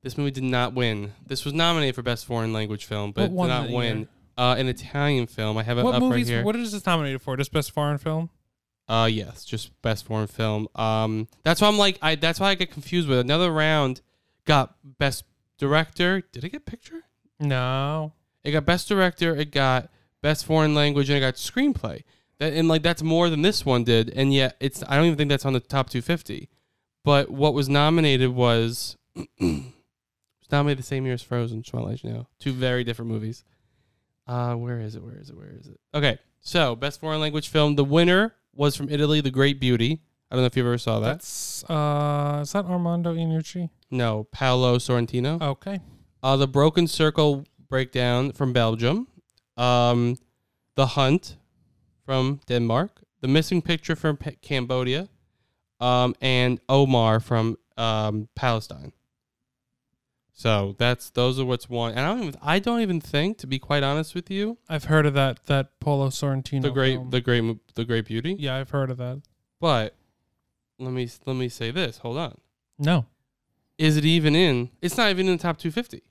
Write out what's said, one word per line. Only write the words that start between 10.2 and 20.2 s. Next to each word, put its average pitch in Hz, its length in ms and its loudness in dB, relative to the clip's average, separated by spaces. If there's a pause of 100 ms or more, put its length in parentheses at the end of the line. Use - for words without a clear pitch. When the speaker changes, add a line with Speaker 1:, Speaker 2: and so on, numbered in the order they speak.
Speaker 1:
Film. 107 480 -4
Um, 110 500 0 (160)
that's 165 180 2
why 208 60 6
I'm 208 100 6
like, 196 260 2
I, 156 120 2
that's 160 240 -2
why 196 120 2
I 196 40 2
get 180 160 -6
confused 156 380 -4
with 131 100 4
it. 123 40 2
Another 160 300 2
Round 151 480 2 (440)
got 143 400 2
Best 139 400 -4 (340)
Director. 160 600 0 (100)
Did 123 140 -12
it 185 60 -8
get 294 160 -12
Picture? 330 360 -16 (380)
Speaker 2:
No. 139 720 -2 (320)
Speaker 1:
It 147 80 -4
got 151 120 0
Best 175 220 0
Director. 180 480 2
It 147 160 -4
got 131 400 2 (320)